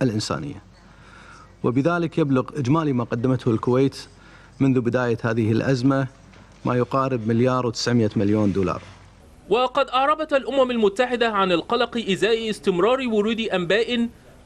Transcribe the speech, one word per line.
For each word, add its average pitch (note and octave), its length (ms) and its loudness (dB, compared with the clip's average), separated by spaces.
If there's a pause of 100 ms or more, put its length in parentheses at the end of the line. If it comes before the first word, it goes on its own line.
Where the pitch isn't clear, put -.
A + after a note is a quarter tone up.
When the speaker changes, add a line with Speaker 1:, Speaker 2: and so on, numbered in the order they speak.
Speaker 1:
الإنسانية. G2+ 600 -4 (1000)
وبذلك D#3+ 540 2
يبلغ C3+ 260 2 (120)
إجمالي D3 360 0
ما A#2+ 120 -2
قدمته B2 460 0
الكويت B2+ 460 2 (640)
منذ C3 200 2
بداية A#2+ 420 0
هذه A#2 300 0
الأزمة C3 540 0 (580)
ما B2+ 120 0
يقارب B2+ 520 -2
مليار B2 380 2
وتسعمائة A#2 500 0
مليون G#2 360 2
دولار. F2 300 -2 (680)
Speaker 2:
وقد B3+ 380 0
أعربت D4+ 440 -2
الأمم C4 380 0
المتحدة A#3 580 0
عن G3 240 0
القلق A#3 580 -2
إزاء A3 400 0
استمرار G#3 580 0
ورود G#3+ 320 0
أنباء A3 680 -2 (380)